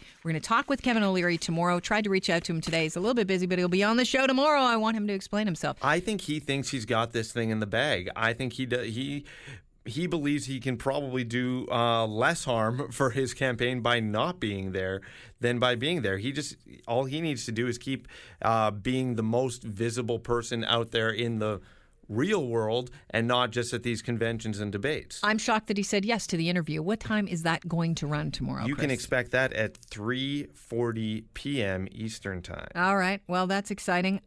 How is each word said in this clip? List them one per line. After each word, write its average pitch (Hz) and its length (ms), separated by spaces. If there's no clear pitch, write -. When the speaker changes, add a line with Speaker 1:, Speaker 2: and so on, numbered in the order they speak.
Speaker 1:
We're 165 80
gonna 156 80
talk 233 300
with 277 140
Kevin 226 200
O'Leary 175 340
tomorrow. 175 420
Tried 214 260
to 202 60
reach 190 180
out 170 160
to 180 80
him 160 80
today. 165 220
He's 160 120
a 175 40
little 220 160
bit 214 120
busy, 185 200
but 180 120
he'll 180 80
be 185 160
on 220 140
the 247 80
show 269 220
tomorrow. 277 340
I 240 160
want 220 200
him 208 100
to 202 60
explain 202 340
himself. 160 340
Speaker 2:
I 151 180
think 196 220
he 151 180
thinks 139 300
he's 120 160
got 117 280
this 113 180
thing 113 200
in 110 80
the 107 80
bag. 110 480
I 113 180
think 123 200
he 131 120
do, 123 140
he, 135 460
he 147 220
believes 143 400
he 131 120
can 127 160
probably 131 480
do, 127 460
uh, 117 380
less 123 380
harm 117 440
<laughs> - 20
for 131 200
his 135 240
campaign 127 460
by 120 180
not 113 400
being 98 320
there 95 300
than 120 200
by 123 160
being 147 260
there. 98 160
He 117 140
just, 139 240
all 127 180
he 143 160
needs 147 240
to 120 60
do 120 160
is 120 100
keep, 135 300
uh, 110 300
being 127 460
the 113 60
most 120 380
visible 117 560
person 117 460
out 117 260
there 113 220
in 117 260
the 107 240
real 147 380
world 117 420
and 117 180
not 123 240
just 117 220
at 113 100
these 117 180
conventions 110 600
and 101 100
debates. 110 520
Speaker 1:
I'm 214 140
shocked 220 300
that 208 80
he 202 80
said 202 220
yes 226 220
to 180 100
the 165 120
interview. 156 320
What 202 200
time 214 260
is 165 160
that 165 240
going 165 280
to 151 120
run 147 240
tomorrow, 131 340
Speaker 2:
You 139 120
can - 80
Speaker 1:
Chris? 135 80
Speaker 2:
expect 123 380
that 131 200
at 107 240
three 131 800
forty 113 800
P 139 280
M 95 300
Eastern 101 500
Time. - 340
Speaker 1:
All 180 200
right. 190 320
Well, 180 180
that's 196 260
exciting. 190 560